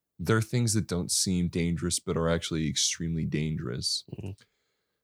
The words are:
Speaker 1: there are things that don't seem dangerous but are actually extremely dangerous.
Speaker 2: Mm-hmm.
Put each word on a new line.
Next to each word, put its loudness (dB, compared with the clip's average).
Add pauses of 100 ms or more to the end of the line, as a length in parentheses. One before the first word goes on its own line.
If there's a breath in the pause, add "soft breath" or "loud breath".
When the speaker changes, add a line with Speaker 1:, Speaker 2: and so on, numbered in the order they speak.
(180)
Speaker 1:
there 4
are 4
things 2
that 2
don't -2
seem 2
dangerous 0
but -4
are 2
actually 0
extremely -2
dangerous. -2 (100)
Speaker 2:
Mm-hmm. -10 (720)